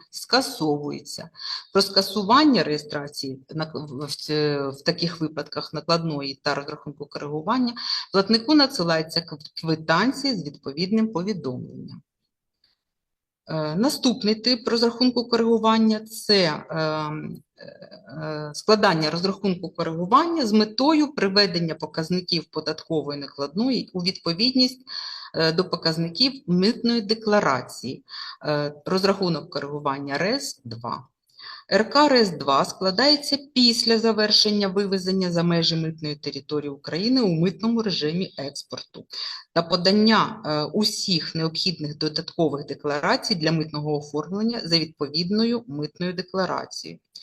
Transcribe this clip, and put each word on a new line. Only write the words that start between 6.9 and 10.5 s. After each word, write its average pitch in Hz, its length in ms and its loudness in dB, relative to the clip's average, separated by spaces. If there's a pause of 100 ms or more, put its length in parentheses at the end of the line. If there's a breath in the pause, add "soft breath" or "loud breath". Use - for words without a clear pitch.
коригування 165 680 -2 (380 loud breath)
платнику 220 420 4
надсилається 170 640 2
кв-, - 400 -14
квитанція 170 760 0
з 156 80 -4
відповідним 185 680 -2